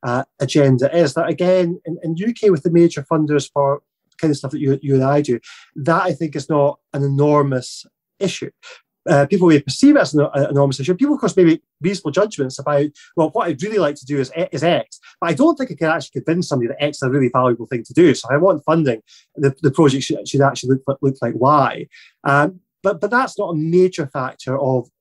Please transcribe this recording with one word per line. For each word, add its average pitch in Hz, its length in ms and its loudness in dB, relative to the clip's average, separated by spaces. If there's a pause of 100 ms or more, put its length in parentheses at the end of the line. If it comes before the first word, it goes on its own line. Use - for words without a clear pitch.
uh, 120 220 -4 (160)
agenda 135 560 2
is. 156 180 2
That, 160 140 -2
again, 175 560 0
in, 160 180 -10
in 165 140 -6
U 214 160 -4
K, 220 160 0
with 165 140 2
the 175 80 0
major 170 320 2
funders 147 500 -2
for 143 300 -2 (360)
kind 160 120 0
of 147 60 0
stuff - 160 -8
that 151 80 -8
you, 139 200 0
you 135 140 -2
and 131 100 2
I 143 160 2
do, 127 200 -2 (360)
that, 165 260 0
I 180 100 -2
think, 151 240 -6
is 139 120 -10
not 143 300 0 (160)
an 143 80 -4
enormous 143 840 0 (340)
issue. - 320 -6 (580)
Uh, 143 180 4
people 180 220 2
may 151 120 6
perceive 277 360 4
it 269 40 4
as 151 140 -2
an, 147 200 2
an 139 160 0
enormous 139 300 0
issue. 147 140 -2
People, 285 200 0
of - 60 -6
course, 185 160 -2
may 190 80 6
make 165 180 2 (200)
reasonable 185 300 -4
judgments 160 460 -2
about, 147 280 0 (300)
"Well, 156 140 2
what 208 180 -2
I'd 147 140 -6
really 214 160 -2
like 147 180 0
to 131 100 -20
do 143 140 -4
is, 127 100 -4 (220)
is 143 100 -6
X, 160 380 -2 (200)
but 175 100 -4
I 160 40 0
don't 311 220 2
think 262 140 -6
I 175 40 -12
can 156 140 -2
actually 147 340 -4
convince 165 260 -2
somebody 123 200 -2
that - 140 -6
X 147 160 -4
is - 40 -8
a 131 80 -2
really 131 200 0
valuable 123 360 0
thing 120 180 -6
to 135 100 -20
do. 156 200 6
So - 140 -12
if 127 60 0
I - 40 2
want 175 260 2
funding, 156 380 0 (340)
the, 139 260 0
the 147 80 2
project 139 340 2
should, - 220 -6
should 139 140 -2
actually 135 460 0
look, 139 160 -4
look 135 180 0
like 117 140 -4
Y." 131 520 2 (380)
Um, 147 360 0 (220)
but, 196 200 -2
but 202 80 -4
that's 247 280 -2
not 196 120 -4
a 170 60 -4
major 170 500 0
factor 131 520 -6
of 131 300 -2 (120)